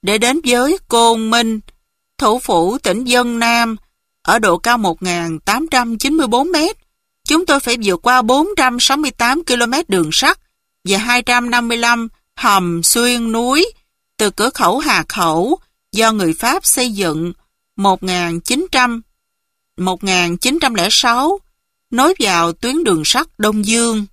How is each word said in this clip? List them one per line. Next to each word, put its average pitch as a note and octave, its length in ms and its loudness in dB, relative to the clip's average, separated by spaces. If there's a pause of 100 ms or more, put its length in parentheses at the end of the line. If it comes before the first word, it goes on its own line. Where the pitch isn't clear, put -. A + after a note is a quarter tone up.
Để G#3 160 0
đến B3 280 0
với B3+ 320 2 (100)
Côn A#3 420 2
Minh, A3+ 300 0 (580)
thủ A#3+ 220 2
phủ F#3+ 380 0
tỉnh A3 300 -2
Vân A#3+ 320 0
Nam, A#3 360 0 (460)
ở G#3+ 180 2
độ G3 180 2
cao A#3+ 200 0
một F#3 260 -2
ngàn E3+ 360 -4
tám B3+ 320 -2
trăm A#3 260 0
chín C#4+ 160 -2
mươi D#4 140 2
bốn B3+ 240 0
mét, E4+ 260 0 (500)
chúng D#4+ 180 2
tôi C#4+ 140 2
phải B3 240 -2
vượt F#3 200 0
qua B3+ 180 4
bốn C4 260 2 (100)
trăm B3 220 0
sáu C4 180 2
mươi D4+ 140 -2
tám A#3+ 340 -2
ki-lô-mét B3 440 -2
đường F3 220 0
sắt D4 280 0 (480)
và F#3+ 100 0
hai A#3+ 240 -2
trăm B3 280 -2
năm A#3+ 180 -2
mươi A#3 100 -2
lăm A#3 300 0 (280)
hầm F3+ 480 0
xuyên A#3 480 0
núi C4 400 0 (460)
từ G#3 120 2
cửa G#3 200 -2
khẩu A3+ 300 0
Hà A#3 300 0
Khẩu F3+ 500 0 (320)
do A3 200 2
người F#3+ 220 0
Pháp C4 320 -2
xây B3 260 0
dựng F3 420 -4 (440)
một G3 260 0
nghìn F3 360 -4
chín C#4+ 320 -4
trăm, A#3+ 300 0 (760)
một F#3 260 -4
nghìn F3+ 340 0
chín C4+ 240 -2
trăm C4 120 0
lẻ F#3 180 0
sáu, C4 480 0 (520)
nối C4+ 280 4
vào E3+ 340 0
tuyến C4+ 300 -4
đường F3+ 220 0
sắt C#4+ 220 0 (100)
Đông G#3+ 280 0
Dương. A3+ 480 0